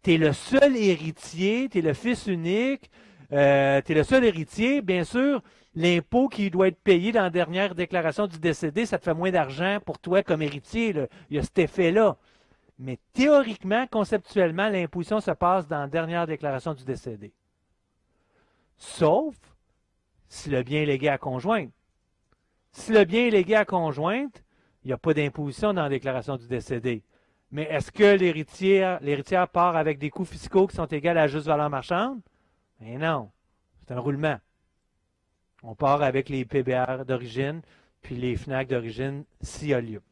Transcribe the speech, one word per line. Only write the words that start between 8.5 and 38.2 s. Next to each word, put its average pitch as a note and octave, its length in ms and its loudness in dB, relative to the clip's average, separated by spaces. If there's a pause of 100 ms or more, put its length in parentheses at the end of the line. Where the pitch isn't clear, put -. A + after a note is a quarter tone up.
ça G3 120 -4
te - 60 -6
fait E3 100 -2
moins F3 160 -2
d'argent F3 560 -2
pour D#3 140 -10
toi F#3+ 240 2
comme D#3 180 -2
héritier, E3+ 520 -4
là. C#3+ 140 -2 (220)
Il D3 60 -6
y C#3+ 40 0
a - 40 -2
cet - 160 -2
effet-là. F3+ 580 2 (600)
Mais B2+ 180 -10 (140)
théoriquement, B3 760 2
conceptuellement, G3 840 0
l'imposition F3+ 500 -2
se F#3+ 120 -2
passe F3 360 0
dans D3 140 -4
la C#3+ 60 -6
dernière E3 400 -4
déclaration D3 460 -6
du B2+ 120 -14
décédé. A2 480 -10 (1400)
Sauf G3 580 0 (960)
si - 200 -14
le B2+ 140 0
bien D3+ 200 -2
est - 20 0
légué C#3+ 240 0
à C#3 80 0
conjointe. D3 540 -4 (1000)
Si - 220 -6
le G#3 100 8
bien A3+ 240 2
est A3+ 40 2
légué G3 240 4
à G#3+ 100 4
conjointe, F3 760 -4 (400)
il C3 40 -12
n'y C3 60 -4
a A#2+ 40 -4
pas D#3+ 160 0
d'imposition D3 600 -2
dans F3 100 -2
la C#3+ 60 -2
déclaration C3 480 -4
du A#2 100 -16
décédé. A#2+ 560 -6 (480)
Mais D3+ 120 -8
est-ce D3+ 280 -6
que G3+ 240 6
l'héritier, F#3 840 0
l'héritière D3 460 -2
part F3 280 0
avec D#3 220 0
des C#3+ 140 -6
coûts F#3+ 120 -8
fiscaux - 440 0
qui - 80 -12
sont E3+ 100 -4
égaux D3+ 240 -4
à E3+ 60 0
la D#3 100 6
juste D3 220 -4
valeur D3 240 0
marchande ? G3 480 -4 (600)
Ben A2+ 200 -14
non, D3 320 -2 (480)
c'est - 120 -18
un B2 80 -6
roulement. C#3+ 380 -2 (1300)
On A2+ 100 -14
part C#3+ 300 2
avec C3+ 260 0
les C3 160 -4
P C3+ 160 -2
B B2+ 80 -2
R B2+ 360 -2
d'origine, C3 580 -6 (400)
puis - 100 -12
les B2 220 -4